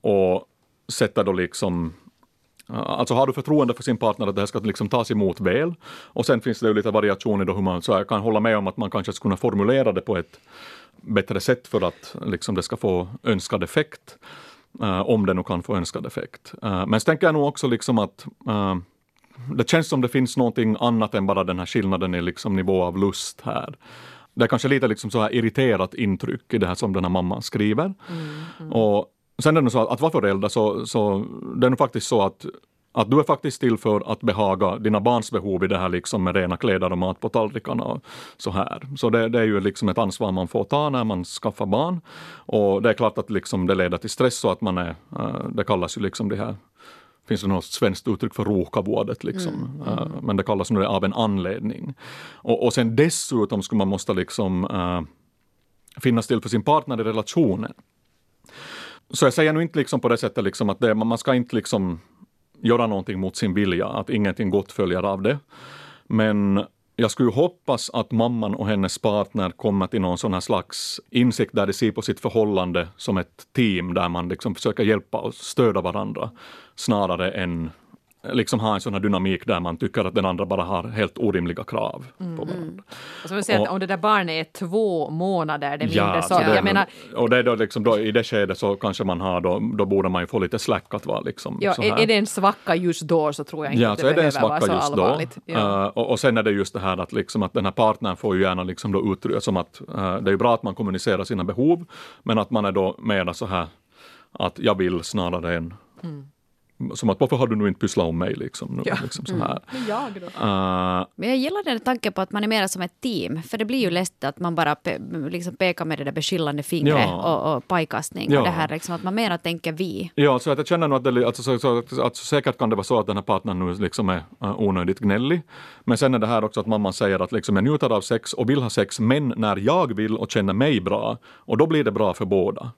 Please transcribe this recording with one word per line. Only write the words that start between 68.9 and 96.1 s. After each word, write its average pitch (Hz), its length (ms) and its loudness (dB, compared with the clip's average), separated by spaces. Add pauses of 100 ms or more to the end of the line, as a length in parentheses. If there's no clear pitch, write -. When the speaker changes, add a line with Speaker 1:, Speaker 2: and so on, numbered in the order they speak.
Speaker 1:
partner 101 520 0
kommer 98 380 0
till 110 140 -2
någon 90 160 0
sån 107 160 -2
här 90 60 -2
slags - 720 -4
insikt 120 460 2
där 101 120 2
de 98 60 -2
ser 110 180 0
på 110 100 -6
sitt - 180 -4
förhållande 92 680 0 (100)
som 104 200 -2
ett - 380 -8
team 92 380 0
där 90 160 0
man 87 200 -4
liksom 90 260 -4
försöker - 280 -2
hjälpa 104 340 0
och 113 180 -6
stödja 107 460 2
varandra 101 480 -4 (460)
snarare 95 560 0
än 87 380 -4 (640)
liksom 120 260 0
ha 110 160 2
en 95 60 -4
sån 98 120 -6
här 98 60 -2
dynamik 95 460 0
där 90 140 0
man 87 180 -4
tycker 117 280 -2
att 92 100 -6
den 98 100 2
andra 90 200 0
bara 92 180 -2
har 87 200 -2
helt 110 340 -4
orimliga 90 460 0
krav 110 420 -6 (120)
på 190 60 -10
Speaker 3:
Mm. 170 140 -8
Speaker 1:
varandra. 175 180 -8
Speaker 2:
Mm. 175 260 -12 (420)
Och 170 60 -12
så 180 40 -8
vill 196 40 -4
jag 202 80 -2
säga 208 160 2
att - 60 2
Speaker 1:
Och - 60 -4
Speaker 2:
om 190 60 -2
det 190 60 -2
där 185 120 -2
barnet 175 500 0
är - 120 -20
två 185 500 0
månader, 156 680 -2
det - 80 -2
är 110 60 0
Speaker 1:
Ja, 101 120 4
Speaker 2:
mindre, 90 180 2
så 87 60 -4
Speaker 1:
så 92 60 2
Speaker 2:
jag - 180 6
Speaker 1:
det 104 60 6
är 95 40 4
Speaker 2:
menar 98 240 2 (280)
Speaker 1:
nog, - 100 0
och 117 60 2
det 123 80 6
är 123 60 4
då 120 120 4
liksom 107 280 -2
då, 110 160 6
i 107 120 0
det 110 120 4
skedet 101 340 0
så 101 180 0
kanske 98 280 -2
man 90 180 0
har 90 200 0
då, 90 180 2 (180)
då 101 80 2
borde 95 240 2
man 90 140 0
ju 85 40 -4
få - 120 -2
lite 95 200 -2
slack - 340 -2
att 101 120 -6
vara - 160 -2
liksom - 400 -8
Speaker 2:
Ja, 196 120 0
Speaker 1:
så - 100 -2
Speaker 2:
är, 214 80 2
Speaker 1:
här. - 100 2
Speaker 2:
är 226 60 4
det 220 80 4
en 208 100 2
svacka 196 500 0
just 175 260 0
då 151 320 2
så 147 100 -8
tror 151 220 -8
jag 139 80 -4
inte 117 100 4
Speaker 1:
Ja, 110 80 4
Speaker 2:
att 104 60 0
det - 40 -6
Speaker 1:
så 127 60 4
är 147 60 6
det 165 80 4
en 151 100 4
Speaker 2:
behöver - 180 2
vara 104 100 0
Speaker 1:
svacka 107 120 2
Speaker 2:
så - 60 2
Speaker 1:
just 143 180 0
då. 95 80 4
Speaker 2:
allvarligt. - 420 0
Ja. 101 380 0
Speaker 1:
Eh, 101 40 0
och, 117 220 -2
och 120 100 2